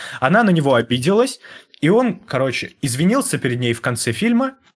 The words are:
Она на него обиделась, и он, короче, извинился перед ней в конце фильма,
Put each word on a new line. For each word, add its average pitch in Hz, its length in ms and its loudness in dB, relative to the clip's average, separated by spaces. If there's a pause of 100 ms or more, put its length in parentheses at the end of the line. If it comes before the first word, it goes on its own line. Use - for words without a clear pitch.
(200)
Она 180 240 2
на 208 60 4
него 147 260 2
обиделась, 131 640 0 (400)
и 143 80 0
он, 226 320 2
короче, - 600 -4
извинился 170 560 0
перед 123 240 -2
ней 120 120 0
в 113 60 -8
конце 123 320 -4
фильма, 233 440 0 (200)